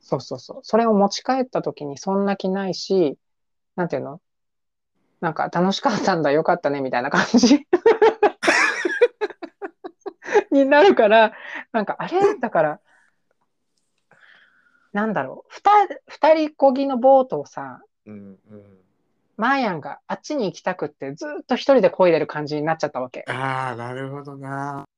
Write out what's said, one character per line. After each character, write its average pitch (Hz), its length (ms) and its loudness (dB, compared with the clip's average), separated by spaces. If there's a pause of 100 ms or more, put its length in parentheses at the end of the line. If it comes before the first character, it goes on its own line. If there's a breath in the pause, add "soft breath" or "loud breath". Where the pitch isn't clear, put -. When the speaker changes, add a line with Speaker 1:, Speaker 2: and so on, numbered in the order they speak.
Speaker 1:
そ - 160 -6
う 131 40 -6
そ - 140 -12
う 123 40 -14
そ - 160 -18
う。 - 80 -16
そ - 140 -2
れ 233 80 2
を 226 80 2
持 202 160 4
ち - 120 -8
帰 - 100 -4 (120)
っ - 20 -2
た 175 160 -4
時 147 240 -8
に 139 120 -10
そ 196 180 -6
ん 196 100 0
な 196 100 -2
気 190 140 -6
な 190 180 -4
い 170 80 -6
し、 175 420 0 (580)
な 175 100 -2
ん - 20 -8
て 151 80 -6
い 131 40 -4
う - 40 -8
の？ 139 180 -14 (1000)
な 175 80 -2
ん 160 40 -6
か、 143 200 -4
「楽 180 180 2
し - 80 -4
か 247 160 0
っ 175 60 -2
た 185 160 0
ん 160 40 -2
だ、 143 100 2
よ 156 120 2
か 180 100 2
っ 170 80 -4
た 143 80 -2
ね」 143 140 -4
み 131 80 -4
た 123 80 -2
い 123 40 -4
な 143 60 -4
感 - 240 0
じ 240 380 4
<laughs> - 2750 0
に 277 140 4
な 294 180 4
る 262 120 6
か 226 120 4
ら、 214 260 4 (380 loud breath)
な 220 120 -2
ん - 20 -4
か、 156 120 -8
あ 175 100 -8
れ？ 403 300 0
だ 247 120 -6
か 170 120 0
ら、 151 200 -2 (2000 soft breath)
な 208 160 -2
ん 214 60 -4
だ 147 100 -2
ろ 139 260 -12
う、 - 20 -20
ふ - 120 -20
た-、 403 80 2 (360)
二 - 260 4 (160)
人 - 60 -18
漕 269 180 4
ぎ 277 120 -2
の 277 120 -4
ボ 262 260 6
ー - 20 0
ト 160 140 -6
を 139 60 -8
さ、 135 360 -16 (240)
Speaker 2:
う 107 60 -20
ん 98 260 -20 (140)
う 104 40 -20
ん。 101 220 -20 (600)
Speaker 1:
マ 233 160 0
ー 277 80 0
ヤ 214 100 -2
ン 160 100 -8
が 143 240 -14
あ 196 100 -8
っ - 60 -20
ち 302 140 -8
に 247 100 -2
行 175 100 -6
き - 60 -20
た 185 140 -6
く - 100 -8
っ 147 40 -8
て 139 260 -12
ず - 100 -12 (160)
っ - 40 -20
と 247 100 -2
一 247 60 -6 (120)
人 254 80 6
で 185 80 4
漕 185 180 2
い 170 40 6
で 156 80 2
る 151 80 -4
感 151 180 -8
じ 147 100 -6
に 151 60 -4
な 160 120 -2
っ 160 40 -4
ち 160 60 -6
ゃ 151 40 -4
っ 139 40 -8
た 123 100 -8
わ 127 80 -8
け。 - 180 -16
Speaker 2:
あ 131 460 -6
ー、 - 20 -10
な 120 160 -10
る 135 200 -10
ほ 143 100 -12
ど 139 160 -16
な。 139 480 -10 (120)